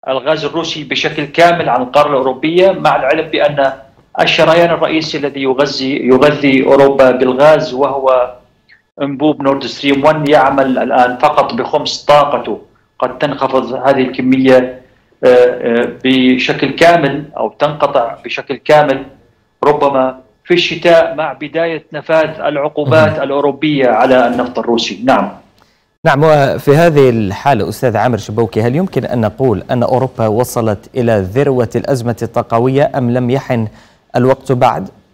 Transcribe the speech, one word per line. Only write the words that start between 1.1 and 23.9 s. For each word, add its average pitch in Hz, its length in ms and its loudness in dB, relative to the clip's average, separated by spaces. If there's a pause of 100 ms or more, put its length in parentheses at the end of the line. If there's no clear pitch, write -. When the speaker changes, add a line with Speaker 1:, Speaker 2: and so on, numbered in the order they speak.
Speaker 1:
كامل 165 440 2
عن 127 120 0
القارة 147 280 0
الأوروبية، 147 640 0
مع 147 240 0
العلم 151 340 -2
بأن 143 440 -2 (480)
الشريان 165 480 2
الرئيسي 160 480 -2
الذي 139 240 -6
يغذي، 135 680 -2
يغذي 135 580 2
أوروبا 135 460 4
بالغاز 127 640 2
وهو 131 600 0 (680)
أنبوب 143 400 -2
Nord 139 240 -2
Stream 139 400 -2
وان 151 220 2
يعمل 135 500 2
الآن 123 400 0
فقط 143 360 0
بخمس 127 520 -4
طاقته. 123 560 0 (380)
قد 127 180 -6
تنخفض 131 560 -2
هذه 131 280 0
الكمية، 127 800 2 (420)
آه، 135 40 4
آه، 123 600 2 (140)
بشكل 131 680 0
كامل 151 540 2 (140)
أو 117 120 -4
تنقطع 143 680 -2 (100)
بشكل 127 300 -10
كامل 139 480 2 (600)
ربما 135 540 0 (260)
في 180 100 0
الشتاء 170 640 2
مع 147 180 -6
بداية 156 600 -6
نفاذ 156 360 -2 (100)
العقوبات 147 720 0
Speaker 2:
مهم. - 120 -6
Speaker 1:
الأوروبية 139 680 -2
على 127 380 2